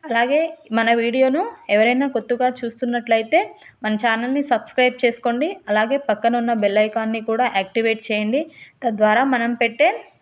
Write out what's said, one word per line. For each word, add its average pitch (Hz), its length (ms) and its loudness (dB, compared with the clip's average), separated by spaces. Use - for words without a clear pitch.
అలాగే 254 340 0
మన 226 100 0
వీడియోను 262 400 2
ఎవరైనా 247 420 2
కొత్తగా 240 320 -2
చూస్తున్నట్లయితే 233 800 0
మన 214 80 0
ఛానల్ని 240 480 0
సబ్స్క్రైబ్ 254 540 0
చేసుకోండి. 240 440 0
అలాగే 226 300 0
పక్కన 233 320 0
ఉన్న 233 120 -2
బెల్ 202 220 2
ఐకాన్ని 220 440 -4
కూడా 240 160 0
యాక్టివేట్ 220 500 -2
చేయండి. 220 340 -2
తద్వారా 214 400 2
మనం 233 180 -2
పెట్టే 233 260 2